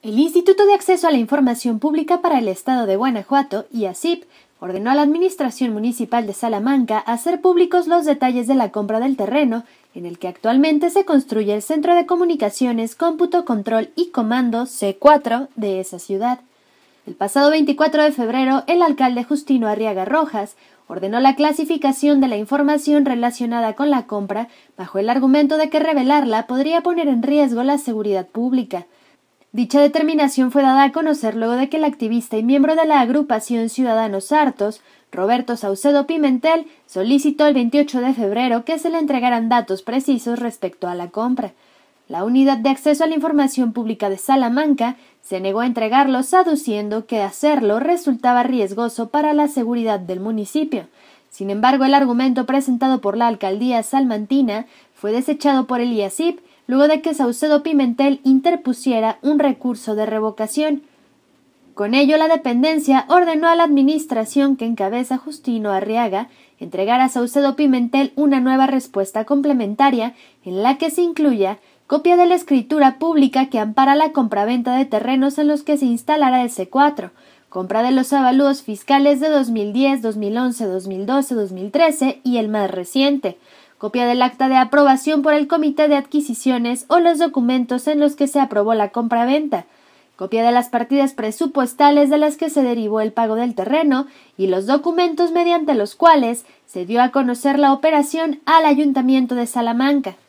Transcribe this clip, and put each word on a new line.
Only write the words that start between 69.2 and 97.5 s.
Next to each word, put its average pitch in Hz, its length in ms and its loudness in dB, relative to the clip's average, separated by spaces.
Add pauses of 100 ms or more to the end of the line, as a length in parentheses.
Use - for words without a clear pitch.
complementaria 254 920 0 (280)
en 185 200 -6
la 269 160 2
que 320 100 -2
se 349 140 0
incluya 247 560 0 (260)
copia 320 320 2
de 349 80 6
la 349 80 4
escritura 277 640 2
pública 269 520 2
que - 100 -4
ampara 269 340 2
la 302 180 2
compraventa 240 640 0
de 269 100 2
terrenos 262 520 0
en 302 100 0
los 294 140 0
que 294 160 0
se 285 80 0
instalará 254 560 2
el 240 80 -2
C 185 180 -8
cuatro, 285 440 0 (360)
compra 190 360 -4
de 254 80 0
los 262 200 0
avalúos 269 520 2
fiscales 277 560 2
de 311 100 0
dos 269 220 2
mil 208 200 -2
diez, 269 300 2
dos 220 160 -4
mil 208 180 -4
once, 240 300 -2
dos 185 220 -6
mil 190 180 -6
doce, 269 300 0
dos 202 160 -4
mil 185 180 -10
trece 302 540 0
y 247 140 0
el 220 120 -2
más 202 220 -2
reciente, 262 640 -2 (400)
copia 240 300 -2
del 247 140 2
acta 254 260 0
de 262 80 2
aprobación 277 640 4
por 302 120 2
el 294 140 0
Comité 302 400 0
de 294 80 4
Adquisiciones 254 920 -2
o 339 120 4
los 339 200 2
documentos 254 680 0
en 302 120 0
los 294 160 2
que 277 120 0
se 285 120 0
aprobó 226 340 2
la 208 160 0
compraventa, 240 760 -2 (500)
copia 226 280 -2
de 240 80 4
las 240 180 0
partidas 269 440 0
presupuestales 277 960 2
de 294 80 2
las 302 180 0
que 320 140 -4
se 285 140 0
derivó 220 380 -2
el 220 100 -2
pago 220 240 -2
del 240 180 -2
terreno 277 540 0 (300)
y 190 100 0
los 190 180 0
documentos 330 680 0
mediante 339 420 0
los 208 200 -2
cuales 262 500 2 (200)
se 180 200 -10
dio 233 180 0
a 254 80 0
conocer 277 480 0